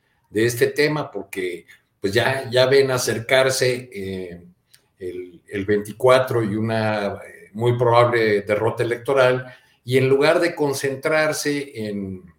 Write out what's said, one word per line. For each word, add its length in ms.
de 160
este 220
tema, 440
porque, 540
pues, 140
ya, 360
ya 180
ven 240
acercarse, 1000
eh, 540
el, 380
el 180
veinticuatro 800
y 120
una, 600
eh, 380
muy 240
probable 640
derrota 420
electoral, 720
y 140
en 100
lugar 320
de 160
concentrarse 1300
en 360